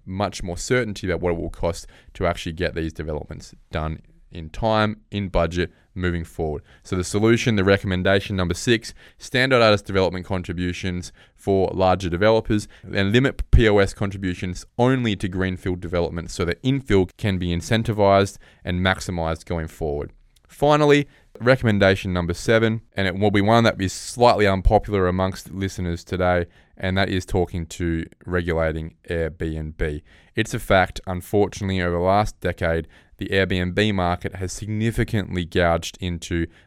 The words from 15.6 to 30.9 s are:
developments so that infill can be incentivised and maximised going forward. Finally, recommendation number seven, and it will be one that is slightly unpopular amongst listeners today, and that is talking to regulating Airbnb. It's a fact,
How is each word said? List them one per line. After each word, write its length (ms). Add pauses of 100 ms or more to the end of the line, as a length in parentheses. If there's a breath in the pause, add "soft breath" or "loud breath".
developments 540
so 100
that 180
infill 540
can 220
be 100
incentivised 920 (240 soft breath)
and 180
maximised 640
going 220
forward. 460 (340)
Finally, 600 (320 soft breath)
recommendation 720
number 200
seven, 480 (140)
and 120
it 120
will 120
be 100
one 240
that 160
is 120
slightly 540
unpopular 600
amongst 440
listeners 540
today, 420 (300 soft breath)
and 200
that 140
is 160
talking 400
to 400 (180)
regulating 720 (160)
Airbnb. 920 (320 soft breath)
It's 200
a 40
fact, 480